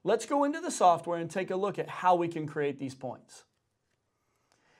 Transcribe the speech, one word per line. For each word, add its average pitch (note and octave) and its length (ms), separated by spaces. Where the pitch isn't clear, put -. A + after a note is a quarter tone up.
Let's A3+ 200
go C#4+ 200
into D4+ 160
the F4 100
software E3+ 480
and E3 120
take F#3+ 200
a F#3 60
look F#3+ 220
at - 100
how F#3 260
we F3 140
can D#3 180
create C#3+ 320
these C3 160
points. - 500